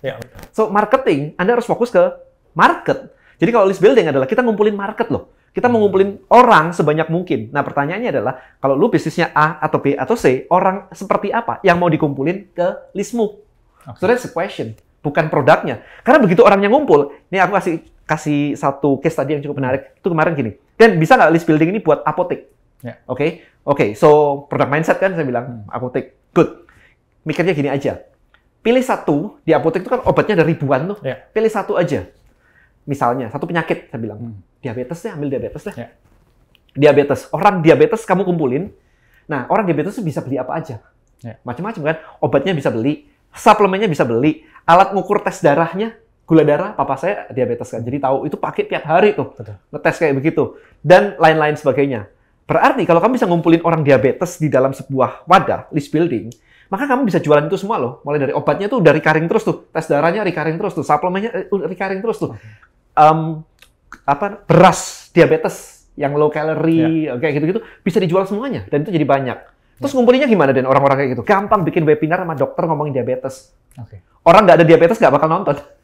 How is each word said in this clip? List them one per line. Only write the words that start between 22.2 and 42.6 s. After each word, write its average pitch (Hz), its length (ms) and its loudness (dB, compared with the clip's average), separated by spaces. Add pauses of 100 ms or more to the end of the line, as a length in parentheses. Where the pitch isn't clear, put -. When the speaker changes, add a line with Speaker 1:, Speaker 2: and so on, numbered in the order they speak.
Speaker 1:
Ya. 120 240 -14
Speaker 2:
Oke, 147 380 -4 (200)
oke. 139 300 0
So, 156 160 2 (380)
product 131 240 -2
mindset 160 260 0
kan 190 160 -2
saya 165 120 -4
bilang, 120 200 -4 (160)
Speaker 1:
Hmm. 104 80 -18
Speaker 2:
apotek. 127 480 -8 (140)
Good. - 340 0 (580)
Mikirnya 165 300 -2
gini 143 160 -2
aja. 135 340 -4 (560)
Pilih 247 220 0
satu, 190 600 -4
di - 100 -6
apotek 160 320 0
itu - 80 -10
kan 247 120 -4
obatnya 165 320 0
ada 165 100 4
ribuan 143 420 -2
tuh. 202 140 -8
Speaker 1:
Iya. 131 180 -8 (100)
Speaker 2:
Pilih 220 200 -2
satu 208 260 -6
aja. 139 320 -4 (760)
Misalnya, 131 460 -4
satu 139 160 -10
penyakit, 170 440 -6
saya 127 100 -12
bilang. 107 220 -10
Speaker 1:
Hmm. 117 140 -14 (240)
Speaker 2:
Diabetes 127 400 -10
deh, 226 120 -12
ambil 147 180 -8
diabetes 127 360 -8
deh. 208 120 -12
Speaker 1:
Iya. 117 120 -14 (840)
Speaker 2:
Diabetes. 143 480 4 (100)
Orang 180 300 0
diabetes 156 420 4
kamu 185 200 -2
kumpulin. 170 480 -4 (540)
Nah, 123 220 -6
orang 202 180 0
diabetes 165 280 -2
tuh 240 100 -10
bisa 165 160 -4
beli 127 180 -8
apa 127 180 -8
aja? 160 240 -10 (420)
Speaker 1:
Iya. 113 220 -16
Speaker 2:
Macam-macam 170 420 -10
kan. 160 120 -2 (220)
Obatnya 139 340 0
bisa 156 160 -2